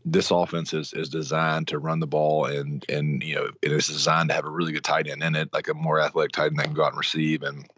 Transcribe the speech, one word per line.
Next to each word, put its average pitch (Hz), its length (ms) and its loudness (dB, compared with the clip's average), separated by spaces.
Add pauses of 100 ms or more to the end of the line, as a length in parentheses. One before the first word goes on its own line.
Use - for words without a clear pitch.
this 90 280 2
offense 85 420 2
is, 78 180 -4
is 80 160 -6
designed 78 640 0
to 73 100 -2
run 80 220 -2
the 80 40 0
ball, 76 420 2
and, 71 420 -4
and, 73 340 0
you 76 120 -4
know, - 140 -2 (120)
it 73 100 2
is 73 160 2
designed 78 400 2
to 78 80 2
have 78 80 0
a 76 80 -6
really 80 220 0
good 73 100 -4
tight 76 240 2
end 71 160 -6
in 80 140 2
it, 78 160 -2
like 78 160 0
a 78 40 0
more 78 280 2
athletic 76 320 2
tight 78 140 2
end 78 120 0
that 76 60 0
can 76 80 -4
go 78 100 2
out 67 80 4
and 67 60 -10
receive 78 460 0
and 71 220 -8 (120)